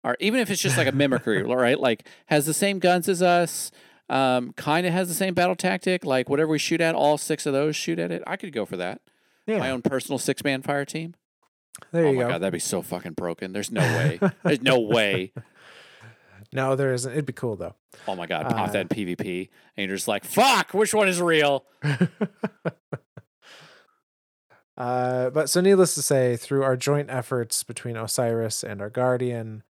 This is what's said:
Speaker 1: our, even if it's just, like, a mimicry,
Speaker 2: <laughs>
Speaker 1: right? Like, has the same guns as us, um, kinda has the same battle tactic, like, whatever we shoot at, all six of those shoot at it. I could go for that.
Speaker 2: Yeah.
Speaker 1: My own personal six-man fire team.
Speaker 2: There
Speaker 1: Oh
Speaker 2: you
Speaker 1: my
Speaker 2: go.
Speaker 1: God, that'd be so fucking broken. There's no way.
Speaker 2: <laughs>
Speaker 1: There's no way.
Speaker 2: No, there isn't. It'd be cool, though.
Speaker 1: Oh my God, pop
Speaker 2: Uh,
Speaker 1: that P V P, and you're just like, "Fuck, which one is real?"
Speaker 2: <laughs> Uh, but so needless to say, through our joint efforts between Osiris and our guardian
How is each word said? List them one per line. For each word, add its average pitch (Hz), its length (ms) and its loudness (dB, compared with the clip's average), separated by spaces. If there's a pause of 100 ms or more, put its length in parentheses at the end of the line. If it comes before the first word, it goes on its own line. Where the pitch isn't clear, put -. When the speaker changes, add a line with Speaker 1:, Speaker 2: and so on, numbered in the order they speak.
Speaker 1:
our, 123 160 0
even 220 180 2
if 214 100 0
it's 196 120 -2
just, 135 160 2
like, 156 100 4
a 135 60 2
mimicry, 127 500 2
Speaker 2:
<laughs> 113 100 -2
Speaker 1:
right? 127 240 4
Like, 120 300 0 (200)
has 147 180 4
the 156 80 -2
same 196 260 0
guns 180 300 4
as 175 120 0
us, 175 500 2 (380)
um, 127 460 2
kinda 170 340 0
has 175 200 0
the 175 40 -4
same 190 200 -2
battle 180 220 2
tactic, 185 500 -2
like, 131 240 0
whatever 147 200 2
we 156 100 2
shoot 165 200 0
at, 165 160 2
all 147 220 4
six - 280 -4
of 147 60 0
those 147 240 0
shoot 170 240 -4
at 170 100 -2
it. 175 160 -6
I 185 120 -6
could 190 160 -12
go 110 120 -4
for - 120 -10
that. 90 240 -6 (460)
Speaker 2:
Yeah. 220 120 0
Speaker 1:
My 131 100 -2
own 131 120 -4
personal 131 360 -2
six-man 135 440 -2
fire 143 240 -2
team. 160 300 -10 (760)
Speaker 2:
There 165 140 2
Speaker 1:
Oh 143 60 6
Speaker 2:
you 135 40 4
Speaker 1:
my 127 80 0
Speaker 2:
go. 120 60 0
Speaker 1:
God, 87 120 -2
that'd 95 120 0
be 87 60 -4
so 90 220 -4
fucking 90 320 -10
broken. 90 380 -6
There's 101 180 -6
no 110 120 -2
way. 123 360 0 (140)
Speaker 2:
<laughs> - 120 -20
Speaker 1:
There's 151 180 2
no 131 180 4
way. 104 540 0 (1200)
Speaker 2:
No, 135 240 0
there 135 160 2
isn't. 123 180 -4
It'd 147 140 -2
be 131 80 -6
cool, 113 240 -4
though. 92 180 -10 (320)
Speaker 1:
Oh 98 80 -4
my 87 120 -6
God, 80 200 -2
pop 110 220 -4
Speaker 2:
Uh, - 40 -6
Speaker 1:
that 92 160 -2
P 107 140 -4
V 90 140 -4
P, 92 320 -6 (260)
and 98 120 -4
you're 95 100 -4
just - 100 -4
like, 101 160 -2
"Fuck, 233 500 2
which 202 200 0
one 208 160 4
is 180 120 -2
real?" 151 440 2 (180)
Speaker 2:
<laughs> - 20 -10 (3000)
Uh, 127 520 -2
but 156 200 0
so 180 120 2
needless 190 340 6
to 143 60 -4
say, 127 340 4
through 135 280 0
our 135 120 4
joint 143 340 0
efforts 123 540 -4
between 117 320 -10
Osiris 113 680 -2
and 104 180 -10
our 104 80 -8
guardian 120 720 -2 (100)